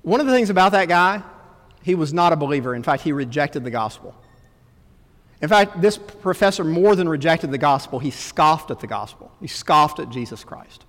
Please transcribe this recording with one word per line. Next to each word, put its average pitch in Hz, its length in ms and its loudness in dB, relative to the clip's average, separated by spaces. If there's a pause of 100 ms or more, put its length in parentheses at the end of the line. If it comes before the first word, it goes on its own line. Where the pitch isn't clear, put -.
one 233 180 0
of 294 60 0
the 262 60 2
things 233 180 2
about 190 200 4
that 190 160 2
guy, 180 340 2 (640)
he 185 140 0
was 151 160 -2
not 175 200 4
a 156 40 2
believer. 139 400 -2
In 120 80 -10
fact, 143 180 0
he 156 100 -2
rejected 139 520 -4
the 120 80 -8
gospel. 113 420 -6 (1300)
In 156 60 -4
fact, 202 320 2
this 208 180 2
professor 196 640 -2
more 175 320 4
than 180 140 0
rejected 160 420 0
the 135 80 -4
gospel, 135 400 0
he 131 140 -6
scoffed - 580 0
at 123 80 -6
the - 80 -14
gospel. - 540 -12
He 170 80 -14
scoffed 151 500 2
at 143 120 -10
Jesus 117 340 -10
Christ. - 440 -20